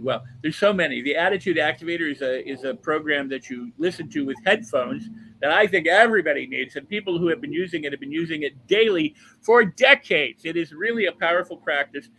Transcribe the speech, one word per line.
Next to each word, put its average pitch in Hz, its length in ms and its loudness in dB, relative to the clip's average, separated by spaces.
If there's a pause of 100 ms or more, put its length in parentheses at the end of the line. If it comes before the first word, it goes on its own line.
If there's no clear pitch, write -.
well. 123 220 -4 (180)
There's 160 140 -6
so 202 180 2
many. 147 280 -2
The 139 140 -2
Attitude 175 420 0
Activator 160 540 -2
is 135 100 -12
a, 131 260 -4
is 135 160 -10
a 131 100 -6
program 151 560 -4
that 131 200 -10
you 123 280 -12
listen 170 320 -4
to 143 160 -4
with 135 200 -6
headphones 143 640 -2 (320)
that 143 100 0
I 208 160 4
think 170 200 0
everybody 170 600 4
needs, 131 280 -8
and 139 120 -10
people 196 300 -4
who 170 100 0
have 156 140 -2
been 147 120 -10
using 165 300 -6
it 143 80 -6
have 139 80 -8
been 139 120 -12
using 160 320 -4
it 139 240 -10
daily 196 480 2 (260)
for 240 220 6
decades. 180 840 2
It 165 120 -6
is 165 160 -4
really 214 320 -2
a 170 60 0
powerful 175 460 -2
practice, 143 600 -4